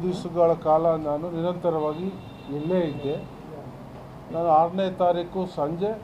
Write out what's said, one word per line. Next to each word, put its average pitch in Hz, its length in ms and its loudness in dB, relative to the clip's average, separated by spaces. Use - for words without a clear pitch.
ದಿವಸಗಳ 175 500 4
ಕಾಲ 160 420 4
ನಾನು 151 300 -2
ನಿರಂತರವಾಗಿ 165 680 0
ಇಲ್ಲೇ 165 240 0
ಇದ್ದೆ. 135 240 -4
ನಾನು 170 140 0
ಆರನೇ 185 280 2
ತಾರೀಕು 175 440 2
ಸಂಜೆ 170 360 -2